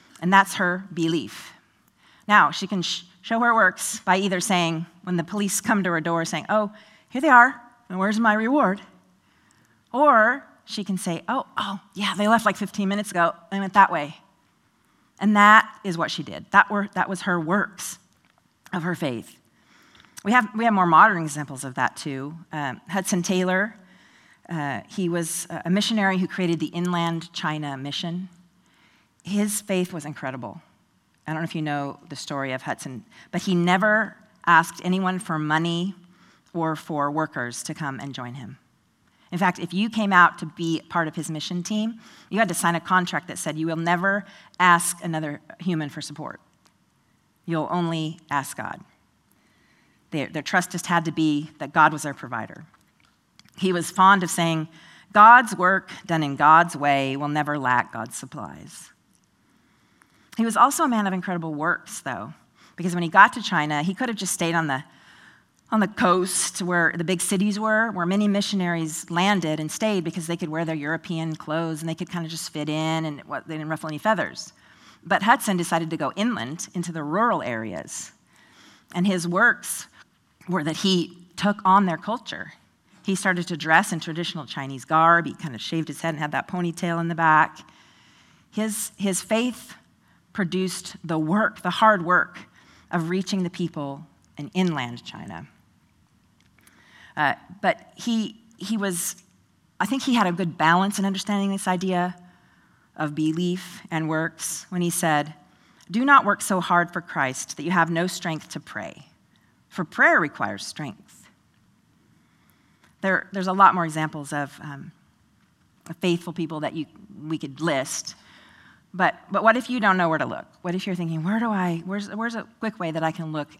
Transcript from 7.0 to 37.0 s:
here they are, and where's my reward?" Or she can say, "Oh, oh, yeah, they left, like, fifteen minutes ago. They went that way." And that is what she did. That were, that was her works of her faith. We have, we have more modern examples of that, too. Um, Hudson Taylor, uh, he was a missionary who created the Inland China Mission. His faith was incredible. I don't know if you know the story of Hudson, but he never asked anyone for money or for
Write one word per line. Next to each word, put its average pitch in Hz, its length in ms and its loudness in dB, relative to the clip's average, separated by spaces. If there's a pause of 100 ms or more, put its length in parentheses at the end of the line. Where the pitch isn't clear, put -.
here 247 120 -6
they 311 80 2
are, 254 320 8 (280)
and 185 100 -8
where's 208 220 0
my 220 140 4
reward?" 220 460 2 (1120)
Or 254 520 6 (200)
she - 200 -8
can 185 140 -4
say, 170 280 -4
"Oh, 254 200 -4 (100)
oh, 202 240 -6 (140)
yeah, 190 200 -4
they 208 140 0
left, 226 180 4
like, 196 100 2
fifteen 196 320 -4
minutes 208 220 -4
ago. 175 240 2 (160)
They 196 80 -4
went 190 160 -4
that 196 160 8
way." 151 260 -4 (1040)
And 208 160 4
that 208 360 8 (120)
is 180 120 -4
what 165 140 -2
she - 120 -8
did. - 280 -12
That 202 200 6
were, 208 240 -2
that - 140 -2
was 190 140 -8
her 180 180 0
works - 580 -4 (720)
of 175 100 -4
her 170 120 -2
faith. 127 420 -6 (880)
We 202 80 0
have, 247 220 4
we 220 100 -2
have 233 80 4
more 190 140 4
modern 175 360 8
examples 147 420 -8
of 131 100 -8
that, 127 220 -2
too. 139 380 -8 (180)
Um, 143 360 -6
Hudson 180 340 -2
Taylor, 185 520 0 (760)
uh, 143 400 -6
he 185 200 -4
was 170 400 -4 (160)
a 170 60 -2
missionary 196 480 2
who 185 100 0
created 170 320 -2
the 160 60 -4
Inland 170 680 -4
China 151 440 -6
Mission. 170 520 -8 (960)
His 208 360 -2
faith 180 320 -2
was 156 120 -10
incredible. 131 580 -10 (640)
I 151 60 -6
don't 160 100 -4
know - 20 -4
if - 100 -8
you 160 80 -4
know 143 360 -4 (100)
the 139 80 -12
story 135 360 -6
of 131 100 -6
Hudson, 135 420 -10 (260)
but 175 120 -4
he 185 120 0
never 190 600 2 (300)
asked 170 380 4
anyone 185 360 0
for 160 180 -4
money 170 560 0 (580)
or 160 220 -2
for 147 360 -4